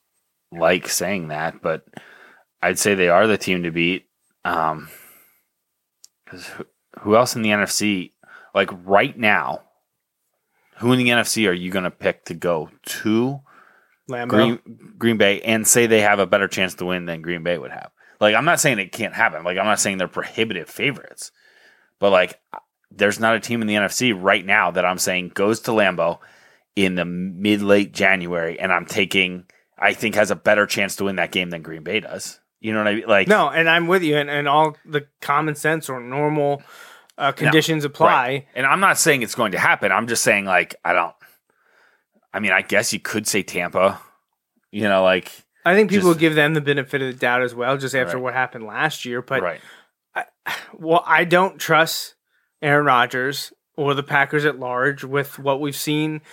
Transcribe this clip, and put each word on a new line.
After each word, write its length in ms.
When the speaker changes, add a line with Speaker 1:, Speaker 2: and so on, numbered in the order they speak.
Speaker 1:
like 380
saying 380
that, 340
but 240
I'd 200
say 160
they 140
are 180
the 100
team 260
to 80
beat. 360
Um, 460
'cause 220
who, 180
who 140
else 200
in 80
the 80
N 100
F 100
C, 420
like, 160
right 340
now, 440
who 140
in 80
the 120
N 80
F 80
C 200
are 60
you 180
gonna 200
pick 340
to 80
go 360
to 560
Speaker 2:
Lambeau. 200
Speaker 1:
Green, 300
Green 200
Bay 240
and 260
say 180
they 160
have 180
a 60
better 220
chance 280
to 100
win 200
than 160
Green 220
Bay 140
would 140
have? 200
Like, 160
I'm 100
not 140
saying 200
it 120
can't 220
happen. 300
Like, 140
I'm 80
not 140
saying 180
they're 100
prohibitive 640
favorites. 640
But, 120
like, 280
there's 280
not 160
a 40
team 220
in 60
the 80
N 80
F 100
C 200
right 320
now 260
that 140
I'm 140
saying 340
goes 280
to 100
Lambeau 480
in 200
the 100
mid-late 880
January, 680
and 140
I'm 120
taking, 600
I 160
think, 220
has 160
a 40
better 300
chance 320
to 80
win 120
that 140
game 180
than 120
Green 220
Bay 180
does. 380
You 140
know 60
what 80
I 80
mean? 120
Like, 200
Speaker 2:
No, 220
and 200
I'm 180
with 160
you, 140
and, 120
and 180
all 280
the 220
common 340
sense 340
or 100
normal, 640
uh, 100
Speaker 1:
No, 60
Speaker 2:
conditions 520
apply. 220
Speaker 1:
right. 480
And 100
I'm 140
not 180
saying 240
it's 140
going 160
to 80
happen. 320
I'm 160
just 160
saying, 220
like, 300
I 80
don't, 200
I 60
mean, 120
I 100
guess 320
you 60
could 280
say 160
Tampa, 560
you 120
know, 200
like, 280
Speaker 2:
I 100
think 160
people 200
Speaker 1:
just 80
Speaker 2:
give 160
them 200
the 60
benefit 400
of 120
the 60
doubt 240
as 120
well, 220
just 180
after 220
Speaker 1:
Right. 60
Speaker 2:
what 100
happened 320
last 400
year. 160
But 200
Speaker 1:
Right. 200
Speaker 2:
I, 100
well, 280
I 180
don't 360
trust 560
Aaron 240
Rodgers 640
or 180
the 100
Packers 420
at 140
large 440
with 360
what 200
we've 160
seen 460